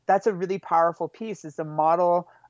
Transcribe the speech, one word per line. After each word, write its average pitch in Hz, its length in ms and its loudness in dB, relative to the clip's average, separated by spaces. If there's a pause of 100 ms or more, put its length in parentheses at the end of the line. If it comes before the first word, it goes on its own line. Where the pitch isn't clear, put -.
that's 190 180 2
a 214 80 0
really 185 240 -4
powerful 170 500 0
piece, 214 380 -12
is 151 120 -16
to 165 60 -4
model 170 640 2 (220)